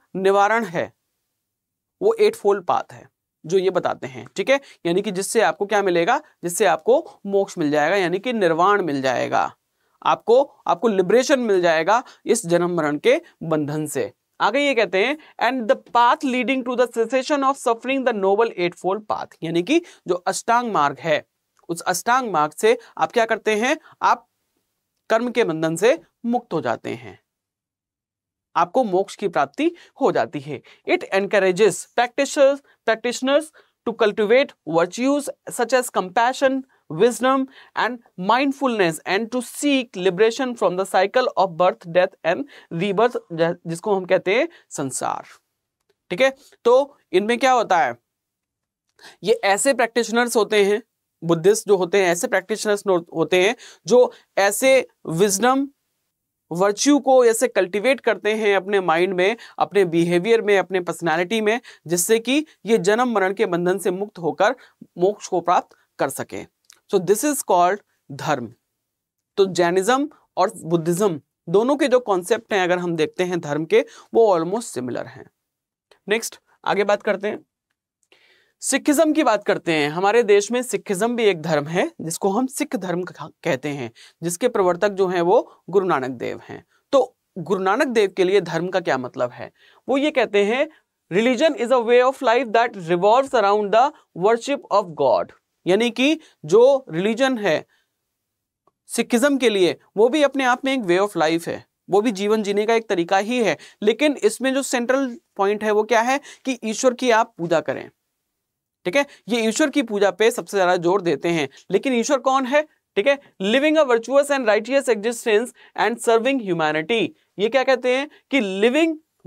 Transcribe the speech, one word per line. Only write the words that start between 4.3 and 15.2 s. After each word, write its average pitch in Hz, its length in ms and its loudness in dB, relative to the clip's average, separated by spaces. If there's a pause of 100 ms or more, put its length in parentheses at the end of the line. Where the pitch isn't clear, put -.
ठीक 202 140 -4
है। 269 100 2 (260)
यानी 175 160 0
कि 214 80 -6
जिससे 190 300 -2
आपको 196 260 0
क्या 202 160 0
मिलेगा? 190 400 0 (220)
जिससे 175 220 -2
आपको 226 600 0
मोक्ष 196 320 -2
मिल 151 120 0
जाएगा, 151 260 2
यानी 180 220 0
कि 254 140 -6
निर्वाण 190 500 2
मिल 143 200 -4
जाएगा, 123 540 -2 (460)
आपको, 233 520 2 (120)
आपको 175 220 0
लिबरेशन 226 520 2
मिल 202 220 0
जाएगा 170 420 2 (220)
इस 220 200 0
जन्म 175 300 2
मरण 151 220 -2
के 277 240 2 (200)
बंधन 156 440 -4
से। 123 260 -6 (280)
आगे 214 200 0
ये 285 140 0
कहते 196 320 0
हैं, 302 120 -4 (240)